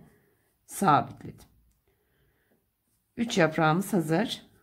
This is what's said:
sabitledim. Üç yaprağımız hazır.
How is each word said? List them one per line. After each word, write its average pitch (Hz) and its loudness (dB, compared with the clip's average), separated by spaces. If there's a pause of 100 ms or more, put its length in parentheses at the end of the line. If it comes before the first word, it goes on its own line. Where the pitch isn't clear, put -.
(680)
sabitledim. - 0 (1700)
Üç 233 -4
yaprağımız 160 2
hazır. 165 -2 (200)